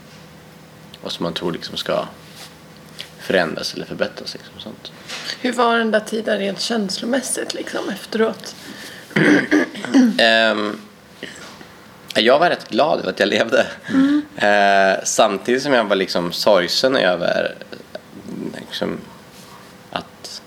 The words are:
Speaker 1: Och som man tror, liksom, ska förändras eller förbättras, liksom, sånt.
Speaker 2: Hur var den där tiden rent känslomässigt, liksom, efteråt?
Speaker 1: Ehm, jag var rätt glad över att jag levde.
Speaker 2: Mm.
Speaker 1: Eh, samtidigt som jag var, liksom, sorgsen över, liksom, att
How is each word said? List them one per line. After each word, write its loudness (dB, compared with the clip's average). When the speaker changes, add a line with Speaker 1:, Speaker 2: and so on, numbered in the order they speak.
Speaker 1:
Och -10
som -8
man -4
tror, -4
liksom, -10
ska -2
förändras -2
eller -10
förbättras, -8
liksom, -18
sånt. -16
Speaker 2:
Hur -2
var 2
den 0
där 2
tiden -2
rent -4
känslomässigt, -4
liksom, -6
efteråt? -4
Speaker 1:
Ehm, 4
jag 6
var 4
rätt -4
glad 2
över -4
att -2
jag 4
levde. 2
Speaker 2:
Mm. 2
Speaker 1:
Eh, 4
samtidigt 2
som 0
jag 4
var, 2
liksom, 0
sorgsen 2
över, 0
liksom, -6
att -12